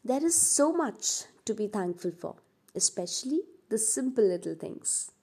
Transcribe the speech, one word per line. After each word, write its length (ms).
There 200
is 100
so 380
much 520
to 100
be 140
thankful 420
for, 240
especially 680
the 100
simple 460
little 300
things. 580